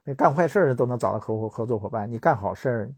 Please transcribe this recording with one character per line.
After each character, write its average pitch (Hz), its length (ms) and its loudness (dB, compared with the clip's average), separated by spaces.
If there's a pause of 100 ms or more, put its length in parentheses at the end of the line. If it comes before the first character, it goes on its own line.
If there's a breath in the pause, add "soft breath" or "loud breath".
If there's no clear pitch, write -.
那 143 100 -8
干 147 200 4
坏 165 140 2
事 208 120 0
儿 139 160 4
都 123 100 2
能 123 120 -2
找 101 160 0
到 110 60 -4
合 110 180 -4
伙-， 110 120 -4
合 113 160 -6
作 117 120 -2
伙 98 120 -6
伴， 113 220 -6
你 117 60 -8
干 156 180 2
好 95 200 -4
事 - 140 -4
儿， 117 280 -4